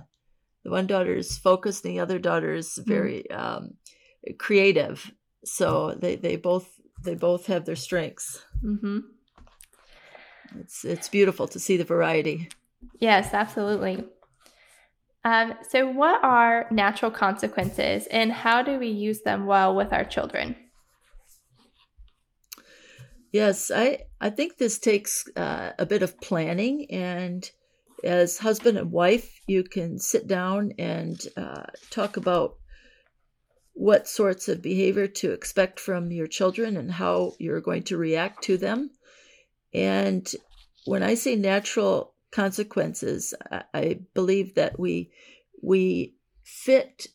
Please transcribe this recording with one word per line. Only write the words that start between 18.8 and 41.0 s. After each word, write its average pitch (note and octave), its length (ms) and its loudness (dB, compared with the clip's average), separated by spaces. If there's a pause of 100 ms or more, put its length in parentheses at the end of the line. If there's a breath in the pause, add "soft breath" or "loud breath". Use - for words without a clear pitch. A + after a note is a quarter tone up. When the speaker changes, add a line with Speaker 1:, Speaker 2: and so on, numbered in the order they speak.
Speaker 2:
use G#3+ 320 -4
them G3 260 -2
well F#3+ 280 4
with G3+ 180 0
our - 120 0
children? - 500 -4 (2750 soft breath)
Speaker 1:
Yes, G3+ 380 2
I, B3+ 300 2 (200)
I G#3+ 120 0
think D4 260 -2
this A3+ 220 0
takes, - 460 0 (100)
uh, E3 420 -6
a F3 80 0
bit G3+ 160 0
of F#3 180 -2
planning, G3 680 -2
and F3+ 600 -6 (540)
as F3 360 4
husband G#3+ 380 4
and E3+ 140 -4
wife, F3+ 540 4
you F#3+ 180 2
can E3+ 360 -6
sit - 260 0
down G3 540 -2
and, E3+ 420 -6 (160)
uh, - 260 -10 (280)
talk G3+ 260 -4
about F3 380 2 (1160 soft breath)
what G3+ 340 4
sorts F#3+ 420 0
of F3 120 -4
behavior F#3+ 460 2
to G3 240 -4
expect - 480 -2
from F3 320 -4
your E3+ 160 -4
children G#3 480 0
and E3 160 -6
how F3+ 480 0
you're E3 220 -4
going F3 220 -2
to F#3 140 -4
react E3 460 -2
to F#3 140 2
them. A3 320 -2 (840 soft breath)
And - 540 0 (580)
when F#3+ 180 0